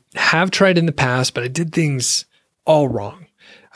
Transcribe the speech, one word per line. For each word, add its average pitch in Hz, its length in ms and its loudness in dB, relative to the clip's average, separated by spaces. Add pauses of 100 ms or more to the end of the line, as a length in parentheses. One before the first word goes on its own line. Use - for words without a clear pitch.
(140)
have 180 380 0
tried 190 260 4
in 165 80 2
the 160 60 0
past, 127 420 -2
but 120 80 -6
I 123 60 -6
did 160 240 -6
things 143 540 -2 (400)
all 151 200 4
wrong. 107 400 -6 (500)